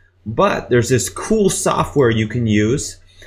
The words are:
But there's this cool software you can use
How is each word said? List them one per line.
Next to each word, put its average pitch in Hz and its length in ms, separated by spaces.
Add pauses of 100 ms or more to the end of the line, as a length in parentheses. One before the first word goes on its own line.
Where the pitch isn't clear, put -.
(260)
But - 440
there's 120 200
this 127 180
cool 214 420
software - 600
you 110 180
can 120 200
use 107 520 (260)